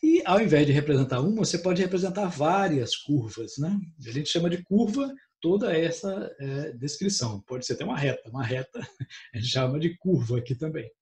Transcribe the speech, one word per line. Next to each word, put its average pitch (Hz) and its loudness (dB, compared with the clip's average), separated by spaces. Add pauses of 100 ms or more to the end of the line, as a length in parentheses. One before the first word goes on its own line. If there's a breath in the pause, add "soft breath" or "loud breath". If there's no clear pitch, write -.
E, 320 6
ao 190 6
invés 151 6
de 143 4
representar 135 2
uma, 208 2
você 165 0
pode 185 0
representar 185 0
várias 156 0
curvas, 113 -2
né? 185 0 (260)
A 113 -12
gente 147 -4
chama 170 0
de 180 -4
curva 240 2 (300 loud breath)
toda 196 2
essa, 190 -2
é, 139 -6
descrição. 120 -4
Pode 127 -10
ser - -4
até 147 -6
uma 160 -4
reta. 131 -2
Uma 123 -6
reta 131 -6
<laughs> - -14
a - -6
gente 117 -4
chama 131 0
de 165 -2
curva 123 0
aqui 123 -4
também. 156 -8 (120)